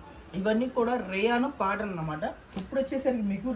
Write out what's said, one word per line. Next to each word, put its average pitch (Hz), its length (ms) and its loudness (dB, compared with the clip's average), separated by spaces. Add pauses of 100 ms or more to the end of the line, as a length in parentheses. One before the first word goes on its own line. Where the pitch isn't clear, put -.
(380)
ఇవన్నీ 220 280 2 (100)
కూడా 240 180 4 (180)
రేయాన్ 240 340 4 (140)
కాటన్ 202 340 0
అనమాట. 160 300 -4 (360)
ఇప్పుడు 262 220 -4
వచ్చేసరికి 254 500 0
మీకు 196 220 -4